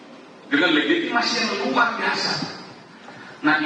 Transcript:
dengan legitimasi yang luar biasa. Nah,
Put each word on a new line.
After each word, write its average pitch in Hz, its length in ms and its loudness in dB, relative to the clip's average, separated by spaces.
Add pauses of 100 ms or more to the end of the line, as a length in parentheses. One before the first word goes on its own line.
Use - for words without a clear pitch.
(480)
dengan - 300 4
legitimasi 240 540 2 (100)
yang 226 100 -2 (160)
luar 240 300 2
biasa. - 340 0 (1080)
Nah, 302 240 4